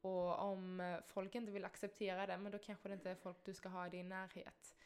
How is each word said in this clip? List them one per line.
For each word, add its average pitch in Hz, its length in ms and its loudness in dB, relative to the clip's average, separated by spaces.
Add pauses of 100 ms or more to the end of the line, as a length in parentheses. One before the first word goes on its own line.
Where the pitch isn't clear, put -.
Och 180 380 4
om, 185 400 2
eh, 180 280 2
folk 190 280 -2
inte 226 160 -2
vill 196 140 0
acceptera 196 640 0
det, 180 100 2
men 202 140 -2
då 202 60 0
kanske 202 320 -6
det 196 40 6
inte 185 180 0
är 180 40 -2
folk 180 300 -6
du 190 80 -2
ska 185 160 -6
ha 180 180 0
i - 20 -2
din 180 200 -2
närhet. - 640 -6 (100)